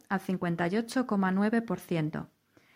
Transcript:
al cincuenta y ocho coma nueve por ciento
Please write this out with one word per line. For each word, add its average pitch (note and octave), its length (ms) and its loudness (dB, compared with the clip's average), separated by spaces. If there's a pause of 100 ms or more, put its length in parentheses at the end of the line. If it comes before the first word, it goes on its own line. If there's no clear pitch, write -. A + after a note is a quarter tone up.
al F#3+ 120 0
cincuenta F3 480 0
y F#3+ 80 0
ocho A#3+ 320 -2
coma G3 240 2
nueve G#3+ 280 2
por F#3+ 200 -4
ciento D#3 500 -2 (460)